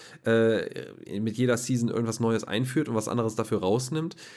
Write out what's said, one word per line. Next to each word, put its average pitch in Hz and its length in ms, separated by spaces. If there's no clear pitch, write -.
äh, 110 960
mit 110 160
jeder 123 200
Season 120 320
irgendwas 113 320
Neues 113 240
einführt 127 440
und 117 60
was 110 140
anderes 113 260
dafür 110 260
rausnimmt, 127 540